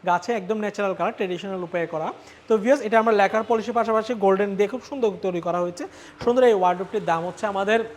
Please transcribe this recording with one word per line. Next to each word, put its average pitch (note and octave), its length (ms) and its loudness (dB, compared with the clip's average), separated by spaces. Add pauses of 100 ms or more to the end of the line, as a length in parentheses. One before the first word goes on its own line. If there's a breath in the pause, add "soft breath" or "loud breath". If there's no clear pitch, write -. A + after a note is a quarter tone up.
গাছে F3 220 0 (100)
একদম F#3+ 240 -4
ন্যাচারাল G3+ 340 -4
কালার, E3+ 200 -2
ট্র্যাডিশনাল F#3+ 500 -6
উপায়ে E3 240 -2
করা। D#3+ 160 -6 (400 loud breath)
তো - 40 2 (100)
ভিউয়ার্স, C4 240 4
এটা G#3+ 160 2
আমরা A3+ 180 4
লেকার G#3+ 300 2
পলিশের A3+ 280 0
পাশাপাশি A3 340 0 (120)
গোল্ডেন G3 340 4
দিয়ে G3+ 140 2
খুব B3 180 -8
সুন্দর B3+ 200 0 (160)
তৈরি F3 200 -2
করা F3 180 -2
হয়েছে। F3 200 -8 (400 loud breath)
সুন্দর A#3+ 260 4
এই A3 100 6
ওয়ার্ডরোবটির F3+ 500 0
দাম E3 180 2
হচ্ছে F3+ 240 -6
আমাদের G3+ 280 0 (160)